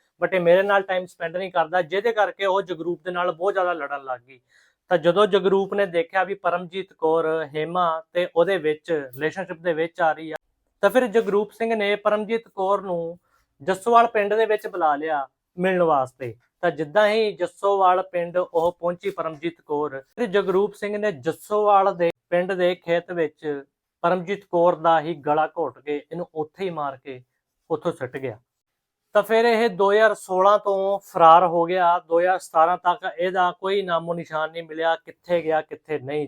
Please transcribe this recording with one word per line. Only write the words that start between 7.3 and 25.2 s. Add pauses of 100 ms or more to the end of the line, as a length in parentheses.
ਹੇਮਾ (260)
ਤੇ
ਉਹਦੇ
ਵਿੱਚ
ਰਿਲੇਸ਼ਨਸ਼ਿਪ
ਦੇ
ਵਿੱਚ
ਆ
ਰਹੀ
ਆ, (480)
ਤਾਂ
ਫਿਰ
ਜਗਰੂਪ
ਸਿੰਘ
ਨੇ
ਪਰਮਜੀਤ
ਕੌਰ
ਨੂੰ (440)
ਜੱਸੋਵਾਲ
ਪਿੰਡ
ਦੇ
ਵਿੱਚ
ਬੁਲਾ
ਲਿਆ (300)
ਮਿਲਣ
ਵਾਸਤੇ। (280)
ਤਾਂ
ਜਿੱਦਾਂ
ਹੀ
ਜੱਸੋਵਾਲ (100)
ਪਿੰਡ
ਉਹ
ਪਹੁੰਚੀ
ਪਰਮਜੀਤ
ਕੌਰ, (140)
ਫਿਰ
ਜਗਰੂਪ
ਸਿੰਘ
ਨੇ
ਜੱਸੋਵਾਲ
ਦੇ (200)
ਪਿੰਡ
ਦੇ
ਖੇਤ
ਵਿੱਚ (400)
ਪਰਮਜੀਤ
ਕੌਰ
ਦਾ
ਹੀ (140)